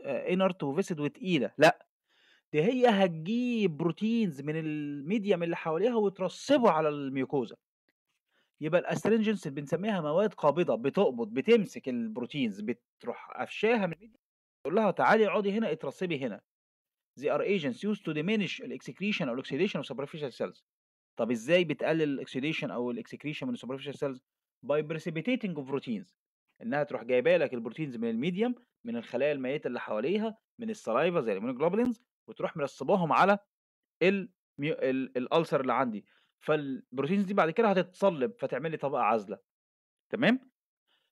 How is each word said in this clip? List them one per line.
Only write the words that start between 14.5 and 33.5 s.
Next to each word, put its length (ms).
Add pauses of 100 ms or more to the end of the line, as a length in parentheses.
تقول 120
لها: 160
"تعالي 360
اقعدي 240
هنا، 200
اترسبي 480
هنا." 220 (800)
They 40
are 180
agents 380
used 220
to 120
diminish 500
the 140
excretion 520
or 120
oxidation 400
of 120
superficial 380
cells. 320 (520)
طب 160
إزاي 320
بتقلل 400
الأكسيديشن 680
أو 200
الإكسكريشن 560
من 100
superficial 360
cells؟ 260 (460)
By 180
precipitating 720
of 140
proteins. 420 (480)
إنها 220
تروح 200
جايبة 340
لك 160
البروتينز 440
من 120
الميديم، 460 (280)
من 120
الخلايا 360
الميتة 360
اللي 120
حواليها، 580 (220)
من 100
السلايفا 520
زي 100
الإيمونوجلوبولينز، 720 (260)
وتروح 300
مرسباهم 560
على 260 (640)